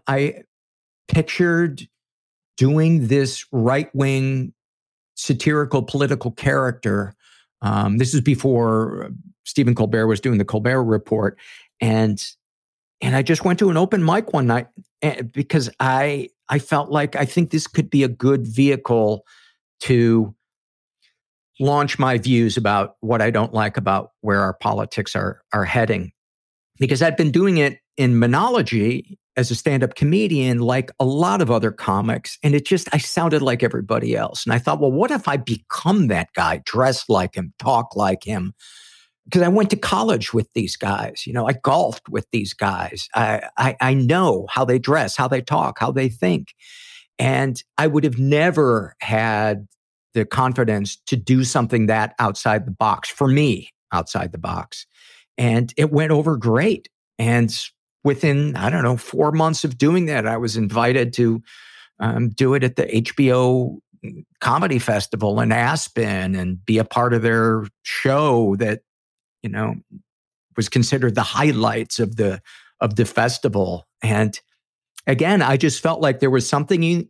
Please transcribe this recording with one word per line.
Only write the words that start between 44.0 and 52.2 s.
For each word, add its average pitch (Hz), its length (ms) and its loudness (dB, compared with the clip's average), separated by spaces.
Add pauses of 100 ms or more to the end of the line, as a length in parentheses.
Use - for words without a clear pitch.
how 131 160 -2
they 123 140 2
dress, 135 380 0
how 127 120 0
they 127 140 -2
talk, 147 360 -2
how 123 140 -2
they 131 160 0
think. 160 460 -2 (640)
And 131 440 0 (140)
I 151 100 2
would 147 160 2
have 127 160 0
never 143 840 2
had 107 680 0 (460)
the 110 100 0
confidence 117 720 0 (100)
to 131 100 -2
do 127 280 2
something 117 420 0
that 110 320 0
outside 107 480 -2